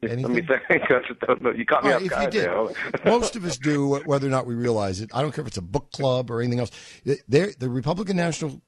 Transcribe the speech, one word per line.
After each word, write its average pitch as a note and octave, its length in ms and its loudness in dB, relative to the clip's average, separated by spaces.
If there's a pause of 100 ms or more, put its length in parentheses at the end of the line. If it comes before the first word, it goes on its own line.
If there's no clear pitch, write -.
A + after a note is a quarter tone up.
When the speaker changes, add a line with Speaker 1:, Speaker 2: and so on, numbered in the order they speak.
Speaker 1:
let A#2 140 -2
me C3 60 -4
Speaker 2:
Anything? A#2+ 240 0 (200)
Speaker 1:
think. - 200 4
<laughs> B2 680 2
You A#2 80 -4
caught C#3 180 2
me C#3 80 4
Speaker 2:
All C3 40 4
Speaker 1:
off A2+ 60 2
Speaker 2:
right, - 0 -
if - 20 -4
you F#3 60 -2
Speaker 1:
guard C#3 220 0
Speaker 2:
did, G#3+ 120 2
Speaker 1:
there. G2+ 640 -2
<laughs> - 0 -
Speaker 2:
most A3 300 2
of G#3 80 -8
us D#3 140 -4
do, C#3 380 2
wh-, C#3+ 120 -6
whether C#3 200 2
or - 20 0
not C3 160 0
we A#2+ 100 -4
realize G#2+ 460 0
it. A2 120 -8
I A#2+ 80 0
don't D3+ 120 -2
care D3+ 80 -6
if C3+ 60 -6
it's G#2+ 100 -8
a G2 40 -6
book F#2 300 -4
club B2+ 380 0
or A#2 120 -2
anything A#2+ 180 0
else. A#2 120 -4 (320)
Th-, C3+ 240 0
there, D#3+ 300 4
the B2+ 120 -4
Republican E3+ 480 -2
National D#3+ 500 -2